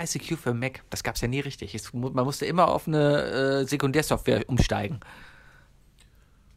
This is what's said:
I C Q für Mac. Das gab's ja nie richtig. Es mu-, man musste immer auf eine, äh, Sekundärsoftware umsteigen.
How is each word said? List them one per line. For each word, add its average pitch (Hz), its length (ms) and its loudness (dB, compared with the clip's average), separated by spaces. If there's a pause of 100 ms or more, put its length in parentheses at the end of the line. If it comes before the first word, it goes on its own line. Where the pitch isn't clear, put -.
I 170 40 -6
C - 120 -4
Q - 180 -6
für 123 180 -2
Mac. 127 340 -6
Das - 140 -8
gab's - 180 -4
ja 120 80 0
nie 131 120 0
richtig. - 340 -8
Es - 180 -10
mu-, 127 180 -4
man 131 140 2
musste 139 220 -2
immer 170 220 4
auf - 200 0
eine, 147 360 4
äh, 135 420 0
Sekundärsoftware 131 840 0
umsteigen. 107 520 2 (1600)